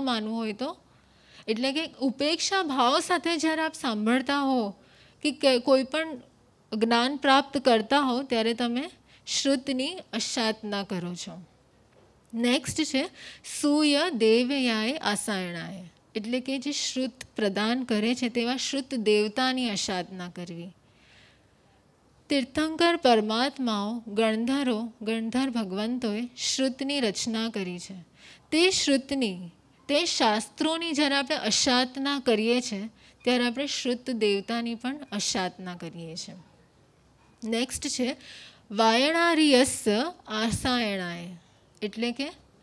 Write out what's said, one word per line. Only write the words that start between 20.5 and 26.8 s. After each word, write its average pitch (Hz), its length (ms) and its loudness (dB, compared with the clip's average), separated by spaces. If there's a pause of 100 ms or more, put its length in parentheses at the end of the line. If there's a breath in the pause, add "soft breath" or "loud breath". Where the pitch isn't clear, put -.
તીર્થંકર 320 680 2
પરમાત્માઓ, 226 1120 2
ગણધરો, 226 840 0 (100)
ગણધર 226 480 -2
ભગવંતોએ 226 840 -2
શ્રુતની 269 640 -2